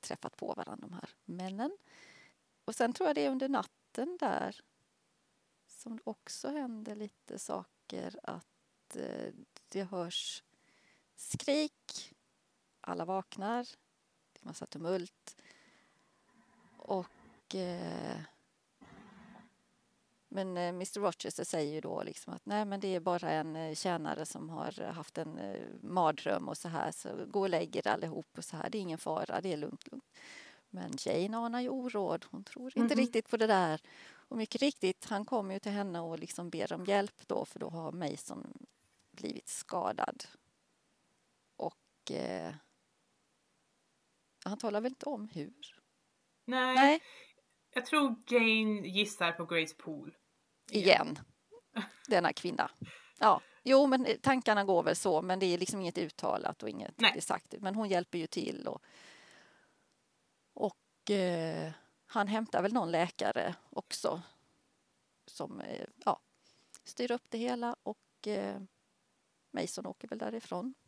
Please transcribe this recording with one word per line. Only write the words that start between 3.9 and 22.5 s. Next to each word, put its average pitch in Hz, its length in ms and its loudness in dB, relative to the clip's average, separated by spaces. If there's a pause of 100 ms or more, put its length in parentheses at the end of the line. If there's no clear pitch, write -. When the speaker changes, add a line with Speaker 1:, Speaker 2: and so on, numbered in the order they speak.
Speaker 1:
där 202 400 0 (1040)
som - 300 -12
det 226 80 -14
också - 440 -8
händer 226 480 -6
lite - 420 -10
saker, - 840 -8
att, - 720 -14
eh, 58 360 -6 (360)
det 196 160 -6
hörs 180 580 -6 (760)
skrik, - 1000 -4 (640)
alla 175 240 -6
vaknar, 196 640 -4 (640)
det - 100 -20
är - 40 -14
massa - 200 -10
tumult. 175 680 -6 (1400)
Och... - 800 -6
Eh, 175 680 -4 (2000)
men, 190 280 -4
eh, 175 160 0
mister 185 280 -6
Rochester - 440 -2
säger 151 300 0
ju 156 60 -4
då - 220 -4
liksom - 300 -10
att - 140 -12
nej, 208 180 0